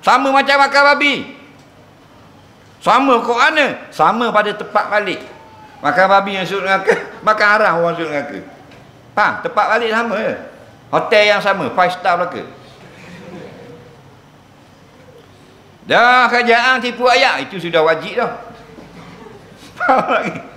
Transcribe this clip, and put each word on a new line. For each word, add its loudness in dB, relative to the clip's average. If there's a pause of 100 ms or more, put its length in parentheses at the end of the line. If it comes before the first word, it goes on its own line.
Sama 2
macam 2
makan 2 (100)
babi. 0 (1700)
Sama 4
Quran 2
ni, 2 (200)
sama 0
pada 0
tempat -4
balik. -4 (560)
Makan 2
babi 2
yang -4
masuk -4
neraka, 0 (160)
<laughs> -8
makan 2
haram 2
orang 0
masuk -6
neraka. -6 (800)
Faham? 2
Tempat 0
balik 0
sama -2
je. -4 (500)
Hotel 2
yang -2
sama, -2
five 2
star -2
Melaka. -6 (3500)
Dah 4
kerajaan 2
tipu -4
ayat, 2
itu -12
sudah 0
wajib 0
dah. -4 (720)
<laughs> -20
Faham 2
lagi? -4 (180)